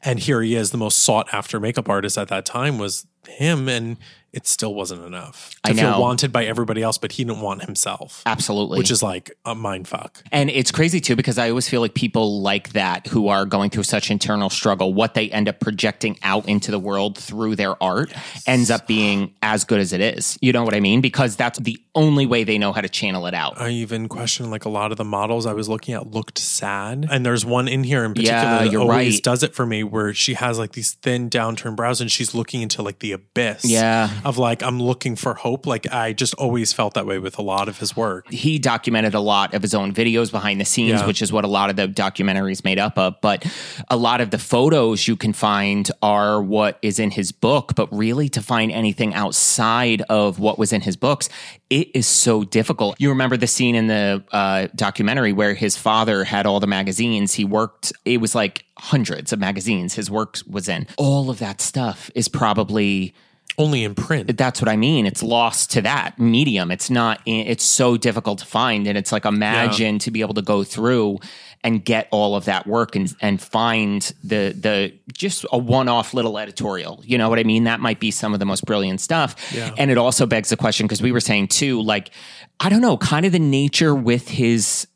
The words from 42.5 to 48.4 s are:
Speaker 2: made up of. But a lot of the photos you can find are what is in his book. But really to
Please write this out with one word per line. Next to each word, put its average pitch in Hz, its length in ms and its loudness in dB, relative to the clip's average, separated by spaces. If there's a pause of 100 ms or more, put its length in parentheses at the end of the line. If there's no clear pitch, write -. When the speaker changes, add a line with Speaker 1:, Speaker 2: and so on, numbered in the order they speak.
Speaker 2:
made 95 160 2
up 104 180 0
of. 95 240 2
But 101 240 0 (460)
a 127 60 2
lot 117 240 2
of 107 100 0
the 104 80 -2
photos 120 680 2
you 113 100 2
can 107 160 -2
find 101 580 0 (100)
are 104 400 2
what 104 400 0
is 104 180 -2
in 107 120 2
his 95 220 -4
book. - 420 0
But 104 200 0
really 117 340 0
to 117 120 -4